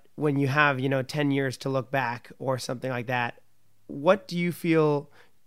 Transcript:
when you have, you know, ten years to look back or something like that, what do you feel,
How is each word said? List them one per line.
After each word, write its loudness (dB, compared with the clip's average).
when 0
you 2
have, 4
you 0
know, 0
ten -2
years -2
to -6
look -2
back -4
or -2
something -6
like -6
that, -2
what 0
do -6
you 0
feel, 2